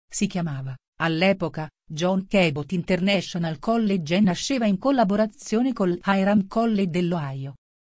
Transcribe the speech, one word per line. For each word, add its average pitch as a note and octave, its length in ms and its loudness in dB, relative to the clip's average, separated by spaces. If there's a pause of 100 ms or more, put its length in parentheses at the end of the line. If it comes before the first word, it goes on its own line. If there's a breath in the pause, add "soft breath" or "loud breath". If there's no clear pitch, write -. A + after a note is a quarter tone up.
Si - 180 0
chiamava, C#3 480 -6 (240)
all'epoca, E3 680 0 (220)
John F#3 380 -2
Cabot D#3 460 0
International F3 840 -2
College G3 580 0
e F#3+ 40 4
nasceva G#3+ 480 2
in G3 100 2
collaborazione A3 960 0
col F3+ 320 0
Hiram G3 420 4
College G#3+ 440 0
dell'Ohio. D3 640 -4 (360)